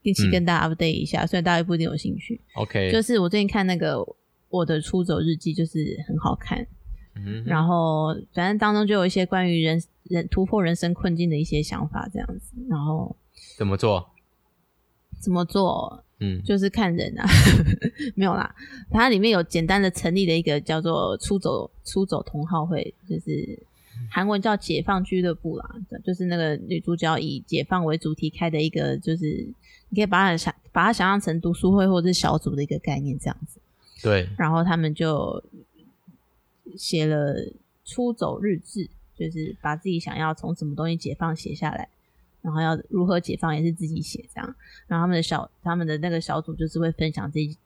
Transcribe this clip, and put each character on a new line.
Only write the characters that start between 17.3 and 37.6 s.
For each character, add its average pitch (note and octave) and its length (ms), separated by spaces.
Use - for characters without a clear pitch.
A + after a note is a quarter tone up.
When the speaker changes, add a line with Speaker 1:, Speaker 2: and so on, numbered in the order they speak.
Speaker 1:
<laughs> - 460
没 G3 100
有 F3+ 80
啦， - 220
它 A#3 180
里 G#3+ 100
面 A3 120
有 F#3 120
简 E3 240
单 G3 160
的 F#3+ 80
成 E3+ 240
立 G3 120
了 E3 60
一 E3 80
个 D3 200
叫 D#3+ 200
做 D3+ 360
“出 - 220
走-， - 300
出 F#3+ 220
走 - 160
同 D3+ 240
好 E3 180
会”， E3+ 300
就 D#3+ 100
是 D#3 400
韩 F#3+ 180
文 G#3 120
叫 G#3 160
“解 D#3 260
放 F#3 200
俱 F#3 180
乐 F3 140
部” E3 220
啦， - 120
就 F#3 100
是 F3+ 120
那 F3 100
个 D#3+ 200
女 - 220
主 F3 160
角 D#3+ 240
以 C#3+ 220
解 - 240
放 F3+ 200
为 D#3+ 140
主 D#3 160
题 D#3 160
开 E3+ 180
的 D#3 120
一 D#3 80
个， C#3+ 300
就 E3 180
是 D3+ 320
你 F#3+ 80
可 G#3 60
以 G#3 40
把 F#3+ 240
它 E3 60
想-， - 180
把 F3 140
它 A3 80
想 F#3 160
象 G3+ 120
成 E3 200
读 E3+ 140
书 F#3 200
会 G3 140
或 F#3 120
者 E3+ 80
是 F#3 40
小 - 240
组 - 180
的 C#3+ 80
一 D3 40
个 D3 120
概 C#3 200
念 C#3 200
这 - 80
样 C3 100
子。 - 120
Speaker 2:
对。 G2 340
Speaker 1:
然 D#3+ 140
后 E3 120
他 E3+ 140
们 D#3 180
就 D#3 480
写 D#3 300
了 D3 300